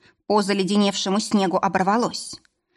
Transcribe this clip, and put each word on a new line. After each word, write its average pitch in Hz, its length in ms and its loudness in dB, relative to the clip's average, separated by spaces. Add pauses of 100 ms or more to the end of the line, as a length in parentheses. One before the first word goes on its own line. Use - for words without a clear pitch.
(280)
по 208 140 4
заледеневшему 196 760 0
снегу 196 380 0
оборвалось. 196 840 -2 (360)